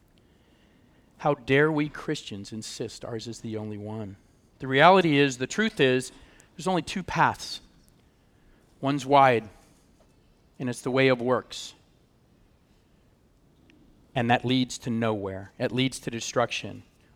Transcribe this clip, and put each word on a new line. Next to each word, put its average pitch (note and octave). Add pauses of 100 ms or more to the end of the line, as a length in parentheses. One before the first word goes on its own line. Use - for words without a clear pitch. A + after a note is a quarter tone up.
(1160)
How D3
dare C#3
we D3+
Christians -
insist -
ours A#2
is A2+
the A2
only G#2+
one? G#2 (440)
The C3
reality D#3+
is, C#3
the B2+
truth G#3+
is, B2+ (420)
there's E3
only F3+
two F3+
paths. - (1200)
One's C#3
wide, C3 (1080)
and C3
it's -
the C3
way C3+
of B2
works. A#2+ (2500)
And A#2
that B2
leads B2+
to C3
nowhere. G2+
It A#2+
leads C3
to C3
destruction. A2+ (320)